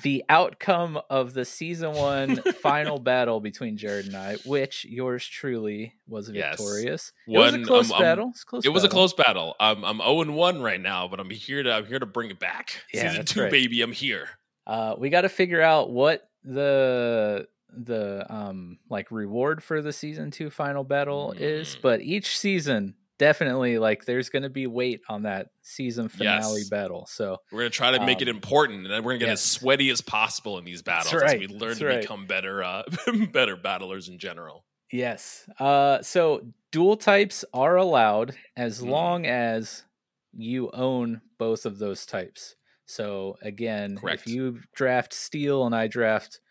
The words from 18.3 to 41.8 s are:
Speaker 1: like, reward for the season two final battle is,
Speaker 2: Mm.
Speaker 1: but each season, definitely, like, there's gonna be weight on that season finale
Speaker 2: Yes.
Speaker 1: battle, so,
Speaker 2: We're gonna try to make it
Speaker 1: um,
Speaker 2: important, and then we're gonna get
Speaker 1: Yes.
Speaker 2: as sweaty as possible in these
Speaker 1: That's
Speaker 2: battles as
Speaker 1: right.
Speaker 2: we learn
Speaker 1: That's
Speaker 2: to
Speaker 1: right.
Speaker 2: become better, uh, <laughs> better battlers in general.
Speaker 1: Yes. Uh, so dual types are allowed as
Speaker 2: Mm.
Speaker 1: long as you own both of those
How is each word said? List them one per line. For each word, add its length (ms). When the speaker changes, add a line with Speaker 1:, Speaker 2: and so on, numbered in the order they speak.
Speaker 1:
like, 220
reward 520
for 200
the 100
season 380
two 200
final 340
battle 520
is, 400
Speaker 2:
Mm. 60
Speaker 1:
but 180
each 380
season, 560
definitely, 600
like, 260
there's 240
gonna 220
be 180
weight 400
on 160
that 240
season 460
finale 520
Speaker 2:
Yes. 80
Speaker 1:
battle, 380
so, 320
Speaker 2:
We're 100
gonna 100
try 220
to 140
make 160
it 60
Speaker 1:
um, 80
Speaker 2:
important, 480
and 80
then 100
we're 100
gonna 80
get 80
Speaker 1:
Yes. 160
Speaker 2:
as 60
sweaty 400
as 100
possible 580
in 60
these 180
Speaker 1:
That's 280
Speaker 2:
battles 140
as 80
Speaker 1:
right. 80
Speaker 2:
we 80
learn 100
Speaker 1:
That's 100
Speaker 2:
to 60
Speaker 1:
right. 160
Speaker 2:
become 240
better, 360
uh, 200
<laughs> 260
better 240
battlers 520
in 100
general. 460
Speaker 1:
Yes. 560
Uh, 440
so 500
dual 260
types 480
are 220
allowed 600
as 240
Speaker 2:
Mm. 100
Speaker 1:
long 360
as 580
you 400
own 480
both 280
of 120
those 280